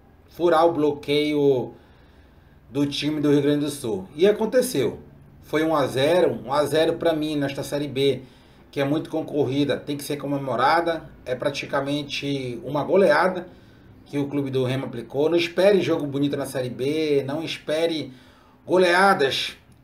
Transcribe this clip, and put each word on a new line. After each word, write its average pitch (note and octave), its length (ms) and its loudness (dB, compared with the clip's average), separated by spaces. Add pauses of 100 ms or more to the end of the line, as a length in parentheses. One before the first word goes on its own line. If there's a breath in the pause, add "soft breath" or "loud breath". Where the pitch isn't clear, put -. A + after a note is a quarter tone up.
(300)
furar E3 360 4
o E3+ 60 4
bloqueio C#3+ 1000 0 (960 loud breath)
do C#3 160 0
time D3 340 -4
do D3 100 2
Rio C#3+ 120 6
Grande D3 240 2
do C#3+ 40 -4
Sul. G#2 460 -6
E D#3+ 100 2
aconteceu. G#3 760 2 (420)
Foi D3+ 200 -2
um D#3+ 140 2
a C#3+ 100 2
zero. C3+ 600 2
Um B2 80 -6
a D3 100 2
zero D#3+ 300 2
pra E3 180 0
mim, D#3 240 -2
nesta C#3 260 -4
Série C#3+ 280 -6
B, C3 320 0 (500 loud breath)
que - 80 -8
é C#3 60 0
muito D3+ 240 -2
concorrida, C#3+ 640 0
tem C#3+ 220 -8
que C#3+ 60 -12
ser D3+ 120 -6
comemorada. C#3+ 920 0 (160)
É B2+ 100 -4
praticamente C#3+ 1300 -4
uma D3 220 -4
goleada F3 640 0 (560 loud breath)
que C#3 120 -8
o C#3+ 120 -2
Clube C#3+ 200 -4
do C3 140 0
Remo C3 220 -2
aplicou. A#2+ 440 -2
Não E3+ 60 2
espere F3+ 460 4
jogo D3 260 -2
bonito C#3+ 300 -2
na C3+ 80 -4
Série B2+ 240 -6
B, C#3+ 580 0
não D3 160 -6
espere D#3 720 -4 (520 loud breath)
goleadas F3 920 4 (260)